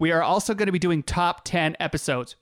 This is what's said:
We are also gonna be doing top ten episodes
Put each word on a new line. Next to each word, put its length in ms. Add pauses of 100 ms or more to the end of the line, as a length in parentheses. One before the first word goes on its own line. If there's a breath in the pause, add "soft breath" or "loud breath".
We 100
are 140
also 280
gonna 200
be 80
doing 240
top 400
ten 340
episodes 640